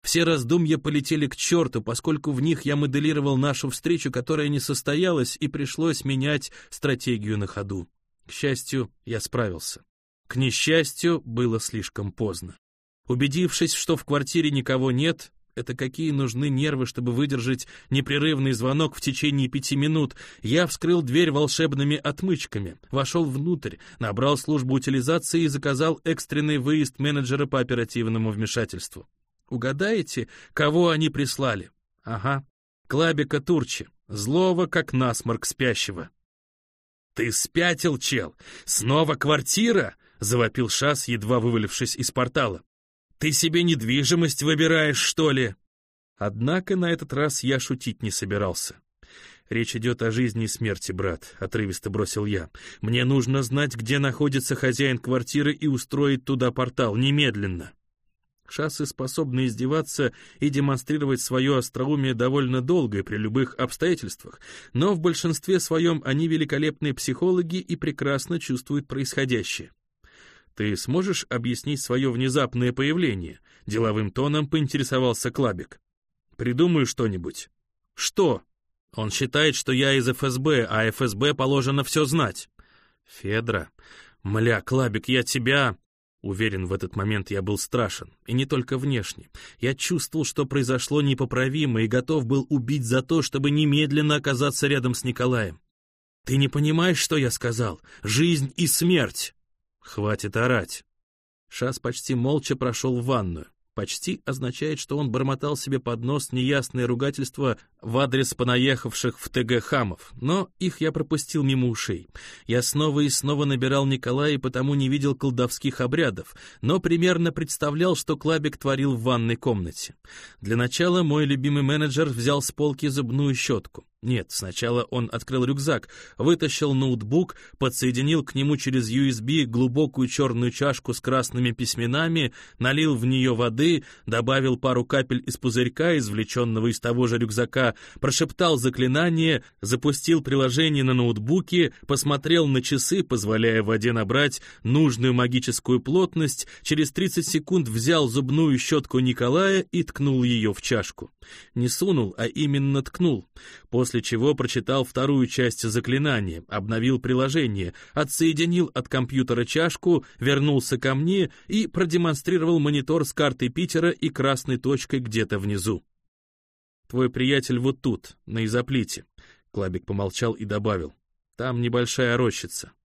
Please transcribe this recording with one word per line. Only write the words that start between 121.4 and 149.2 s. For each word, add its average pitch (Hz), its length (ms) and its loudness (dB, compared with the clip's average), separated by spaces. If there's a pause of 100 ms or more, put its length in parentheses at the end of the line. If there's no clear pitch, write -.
менеджер 151 460 2
взял 131 340 0
с - 100 -4
полки 147 360 -2
зубную 135 480 0
щётку. - 500 -4 (160)
Нет, 117 280 -2
сначала 117 540 -2
он 120 280 -4
открыл 127 340 -2
рюкзак, 139 440 0 (300)
вытащил 147 560 2
ноутбук, 131 600 2 (220)
подсоединил 135 640 2
к - 120 -10
нему 143 200 2
через 131 340 0
U 135 200 2
S 113 100 -2
B 139 260 2
глубокую 127 640 2
чёрную 123 440 0
чашку 131 420 -2
с - 80 -6
красными 123 500 0
письменами, 131 800 0 (280)
налил 143 360 2
в 113 120 -2
неё 127 260 4
воды, 123 500 2 (220)
добавил 127 520 2
пару 127 280 0
капель 127 400 0
из 127 120 -6
пузырька, 127 600 0
извлечённого 113 680 -2
из 117 120 -2
того 120 280 0
же 117 100 2
рюкзака, 117 560 0 (260)
прошептал 156 580 2
заклинание, 139 840 2 (180)
запустил 139 600 2
приложение 139 640 2
на 131 100 4
ноутбуке, 123 800 2 (140)
посмотрел 143 580 2
на 131 160 4
часы, 151 420 0
позволяя 110 600 2
воде 110 280 2
набрать 117 480 0 (240)
нужную 127 520 4
магическую 123 640 2
плотность, 160 640 0 (160)
через 151 300 0
тридцать 175 360 -2
секунд 160 400 0
взял 127 400 2
зубную 135 520 2
щётку 135 400 0
Николая 160 720 2